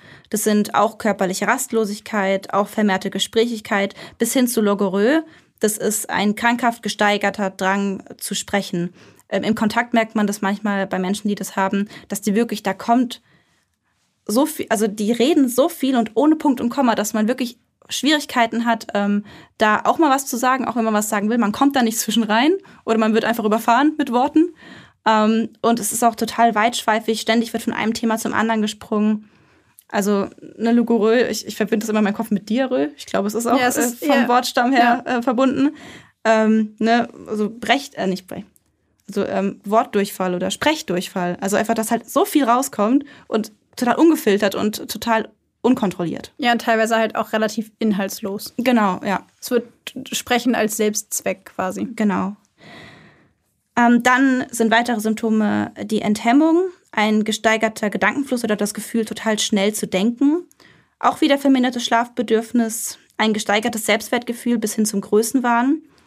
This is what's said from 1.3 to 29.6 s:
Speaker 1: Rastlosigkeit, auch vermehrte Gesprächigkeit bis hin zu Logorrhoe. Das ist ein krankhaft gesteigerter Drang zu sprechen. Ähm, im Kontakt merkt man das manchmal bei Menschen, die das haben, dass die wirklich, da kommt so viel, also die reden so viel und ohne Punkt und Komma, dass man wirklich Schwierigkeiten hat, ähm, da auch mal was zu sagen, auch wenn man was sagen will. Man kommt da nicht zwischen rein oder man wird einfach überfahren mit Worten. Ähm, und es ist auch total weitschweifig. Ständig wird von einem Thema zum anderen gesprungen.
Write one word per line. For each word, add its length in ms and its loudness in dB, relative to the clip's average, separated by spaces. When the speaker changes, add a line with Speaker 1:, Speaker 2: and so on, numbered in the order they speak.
Speaker 1:
Rastlosigkeit, 1040 -2
auch 140 0
vermehrte 440 0
Gesprächigkeit 840 -2
bis 140 -2
hin 160 2
zu 120 0
Logorrhoe. 640 2
Das 180 0
ist 320 -4
ein 240 0
krankhaft 480 0
gesteigerter 680 0
Drang 520 -2
zu 160 -8
sprechen. 580 -4
Ähm, 160 -4
im 100 0
Kontakt 400 -2
merkt 220 0
man 100 0
das 140 -4
manchmal 480 -2
bei 100 -4
Menschen, 300 -4
die 80 -2
das 180 -12
haben, 340 -2
dass 120 -6
die 140 0
wirklich, 300 -2
da 100 -2
kommt 480 0
so 200 2
viel, 240 -6
also 200 0
die 240 -2
reden 360 4
so 200 2
viel 280 -2
und 180 0
ohne 200 4
Punkt 260 0
und 100 -2
Komma, 260 0
dass 160 -4
man 160 0
wirklich 300 -4
Schwierigkeiten 760 0
hat, 300 -2
ähm, 300 0
da 260 4
auch 140 2
mal 120 4
was 160 0
zu 100 -6
sagen, 300 0
auch 100 -4
wenn 80 0
man 100 0
was 140 0
sagen 220 -2
will. 80 0
Man 140 2
kommt 240 2
da 60 4
nicht 160 0
zwischen 240 0
rein 300 4
oder 140 2
man 160 2
wird 100 2
einfach 200 -2
überfahren 540 2
mit 140 -2
Worten. 420 2
Ähm, 440 2
und 180 2
es 120 -6
ist 100 -2
auch 140 2
total 380 2
weitschweifig. 640 0
Ständig 320 0
wird 100 -4
von 100 -4
einem 220 -2
Thema 240 -2
zum 160 -6
anderen 260 0
gesprungen. 720 -2